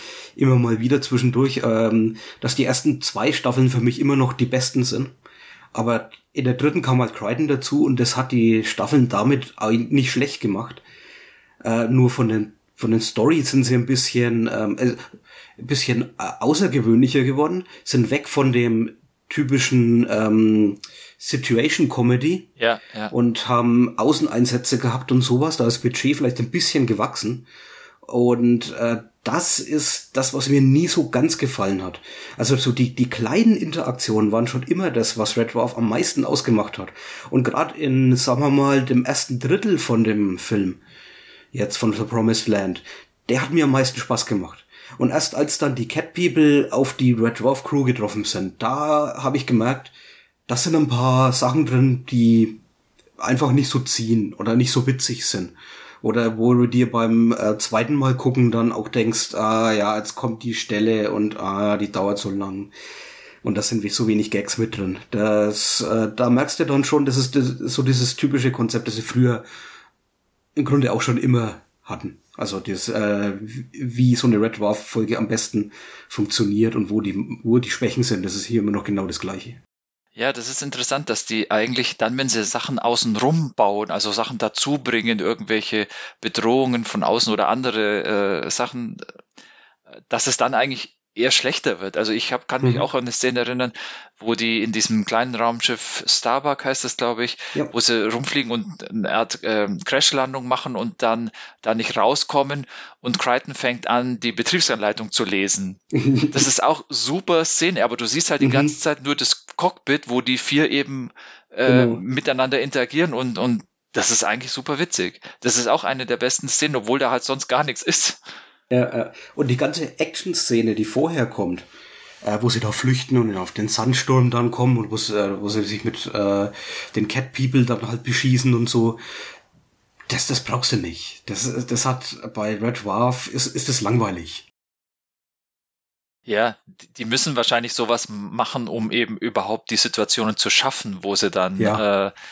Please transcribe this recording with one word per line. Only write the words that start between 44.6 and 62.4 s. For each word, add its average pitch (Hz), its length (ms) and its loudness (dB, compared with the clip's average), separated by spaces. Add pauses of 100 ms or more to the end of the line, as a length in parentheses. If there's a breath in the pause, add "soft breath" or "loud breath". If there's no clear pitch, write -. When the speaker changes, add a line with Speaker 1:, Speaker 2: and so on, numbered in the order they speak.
Speaker 1:
Und 127 100 4
erst 151 260 0
als 147 220 0
dann 139 180 0
die 117 140 -4
Cat - 240 -6
People 151 580 4
auf - 220 2
die 127 200 4
Red 113 280 0
Dwarf 131 240 0
Crew 143 200 0
getroffen 107 400 -2
sind, 95 380 -6
da 147 600 0
hab 139 120 0
ich 131 120 -2
gemerkt, 127 440 0 (560 loud breath)
das 123 180 0
sind 165 120 0
ein 151 120 4
paar 127 440 4
Sachen 131 320 2
drin, 127 460 4
die 113 500 4 (560)
einfach 131 360 0
nicht 135 180 4
so 135 100 2
ziehen 113 540 0
oder 113 220 -2
nicht 127 140 4
so 123 160 2
witzig 127 380 -2
sind. 95 280 -4 (500 loud breath)
Oder 113 340 0
wo 117 160 4
du 123 140 6
dir 123 260 2
beim, 117 400 4
äh, 107 240 0
zweiten 117 380 0
Mal 131 200 2
gucken 127 360 2
dann 117 220 2
auch 107 160 -6
denkst, 113 460 0
ah 110 380 2
ja, 107 240 0
jetzt 107 200 -8
kommt 113 260 -6
die 117 100 -4
Stelle 107 600 0
und, 104 280 -2
ah, 101 380 0
die 101 120 -4
dauert 101 280 -2
so 104 100 -6
lang. 98 440 -8 (720 loud breath)